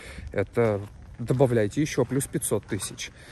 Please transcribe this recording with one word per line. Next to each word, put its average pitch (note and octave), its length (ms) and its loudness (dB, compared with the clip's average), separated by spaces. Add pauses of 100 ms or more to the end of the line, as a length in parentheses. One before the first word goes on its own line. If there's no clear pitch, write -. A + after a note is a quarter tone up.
(340)
это G2+ 480 2 (380)
добавляйте A#2+ 640 4
ещё D3 240 2
плюс C3 200 -2
пятьсот B2 400 -2
тысяч. - 460 -6 (200)